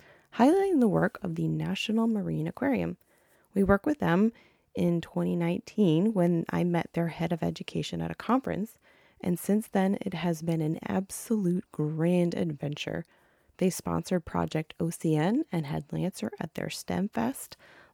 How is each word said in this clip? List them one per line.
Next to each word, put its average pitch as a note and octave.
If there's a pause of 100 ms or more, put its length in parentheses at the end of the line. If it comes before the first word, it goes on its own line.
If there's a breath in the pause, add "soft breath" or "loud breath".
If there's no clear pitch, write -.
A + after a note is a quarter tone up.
(360 soft breath)
highlighting F4
the A#3+
work E3+
of E3
the E3
National F3+
Marine E3+
Aquarium. F3+ (580 soft breath)
We G3
worked G3
with -
them F#3 (440 soft breath)
in F3
twenty F3
nineteen F3
when F3
I E3+
met F3
their E3+
head E3
of E3+
education E3
at E3
a -
conference, A3 (440 soft breath)
and F3+
since G#3
then G3
it F#3
has E3
been E3
an D#3
absolute F#3+
grand E3
adventure. D#3 (520 soft breath)
They F#3
sponsored E3+
Project E3
O E3
C E3
N G3+
and D#3+
had D#3
Lancer E3+
at -
their -
stem F3+
Fest - (360 loud breath)